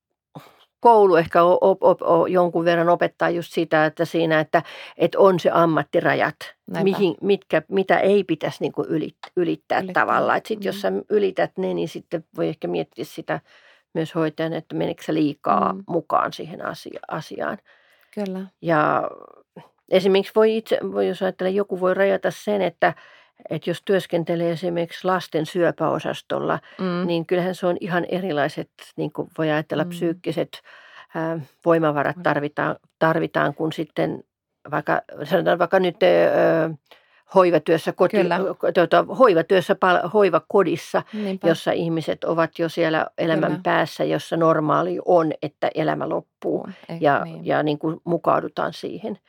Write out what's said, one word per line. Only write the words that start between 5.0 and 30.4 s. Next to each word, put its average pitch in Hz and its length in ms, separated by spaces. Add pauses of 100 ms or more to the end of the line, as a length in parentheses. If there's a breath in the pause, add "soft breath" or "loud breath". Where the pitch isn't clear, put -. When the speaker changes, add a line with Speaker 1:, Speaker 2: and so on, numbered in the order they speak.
Speaker 1:
on 190 240
se 180 140
ammattirajat, 156 800 (340)
Speaker 2:
Näinpä. 175 140
Speaker 1:
mihin, 190 380
mitkä, 190 460
mitä 190 320
ei 196 240
pitäisi 160 380
niinku 147 220
ylit-, - 520
ylittää 165 440
Speaker 2:
Ylittää. 185 220
Speaker 1:
tavallaan. 117 360
Et - 80
sit 214 200
jos 185 100
Speaker 2:
Mm. 202 60
Speaker 1:
sä 190 100 (180)
ylität 190 480
ne, 185 160
niin 170 160
sitten 165 360 (120)
voi 165 100
ehkä 160 200
miettiä 170 380
sitä 160 340 (540 soft breath)
myös 160 220
hoitajan, 160 380
että 160 220
meneekö 165 280
sä 160 100
liikaa - 600
Speaker 2:
Mm. 196 140
Speaker 1:
mukaan - 460
siihen - 320
asia-, - 420
asiaan. - 500 (560 soft breath)
Speaker 2:
Kyllä. 190 260 (220)
Speaker 1:
Ja 151 480 (800 loud breath)
esimerkiksi 190 460
voi 220 220
itse, - 220 (120)
voi 196 160
jos 185 140
ajattelee, 185 300
joku 196 280
voi 185 140
rajata 190 380
sen, 208 300
että, 175 320 (560 soft breath)
et 156 180
jos 170 180
työskentelee 170 680
esimerkiksi 170 560
lasten 175 380
syöpäosastolla, 156 1120 (200 loud breath)
Speaker 2:
Mm. 180 280
Speaker 1:
niin 170 180
kyllähän 180 300
se 180 120
on 175 140
ihan 175 280
erilaiset, 160 600 (260)
niin 156 160
kuin - 260
voi 156 140
ajatella, 151 320
Speaker 2:
Mm. 175 60
Speaker 1:
psyykkiset, 170 720 (540 loud breath)